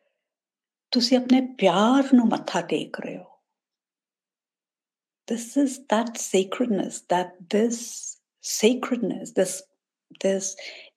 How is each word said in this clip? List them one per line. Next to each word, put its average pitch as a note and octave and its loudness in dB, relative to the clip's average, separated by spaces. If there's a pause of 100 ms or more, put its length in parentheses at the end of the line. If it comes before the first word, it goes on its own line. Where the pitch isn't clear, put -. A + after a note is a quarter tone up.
(920)
ਤੁਸੀਂ B3 2
ਆਪਣੇ B3+ 4 (180)
ਪਿਆਰ A3 4
ਨੂੰ A#3 8
ਮੱਥਾ - -2 (100)
ਟੇਕ - -6
ਰਹੇ - -10
ਹੋ। - -18 (2000)
This - -6
is C#4 0 (140)
that A3+ -2
sacredness, G3 -2 (120)
that F3+ 0 (200)
this - -4 (240)
sacredness, G#3+ -2
this, F#3 0 (640)
this G3 -2 (480)